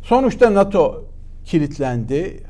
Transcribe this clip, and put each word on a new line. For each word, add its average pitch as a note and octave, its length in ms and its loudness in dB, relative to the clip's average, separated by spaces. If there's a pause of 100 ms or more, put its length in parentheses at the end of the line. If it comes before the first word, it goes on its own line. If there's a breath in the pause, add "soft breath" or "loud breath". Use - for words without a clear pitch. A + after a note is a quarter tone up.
Sonuçta A#3+ 520 4
nato G3 520 2 (400)
kilitlendi, C#3 1040 -2